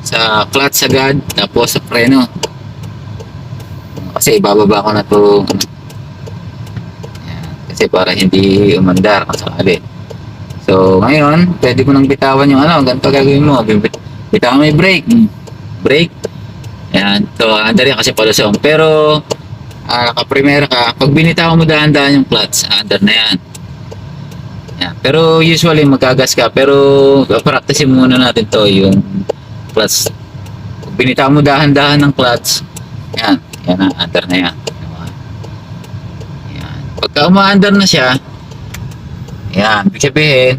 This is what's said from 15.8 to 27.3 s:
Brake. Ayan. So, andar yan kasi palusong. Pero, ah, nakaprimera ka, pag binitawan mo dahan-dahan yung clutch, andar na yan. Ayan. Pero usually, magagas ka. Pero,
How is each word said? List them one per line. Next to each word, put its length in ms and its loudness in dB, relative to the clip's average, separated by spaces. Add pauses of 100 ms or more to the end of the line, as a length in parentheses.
Brake. 320 0 (800)
Ayan. 400 0
So, 240 0
andar 320 2
yan 80 -2
kasi 160 -2
palusong. 480 2
Pero, 560 4 (720)
ah, 240 -2
nakaprimera 560 0
ka, 240 -2
pag 160 0
binitawan 480 2
mo 80 4
dahan-dahan 560 4
yung 80 0
clutch, 400 -2
andar 320 -2
na 160 2
yan. 180 0 (1400)
Ayan. 240 -6
Pero 400 4
usually, 400 4
magagas 560 2
ka. 160 0
Pero, 720 4 (160)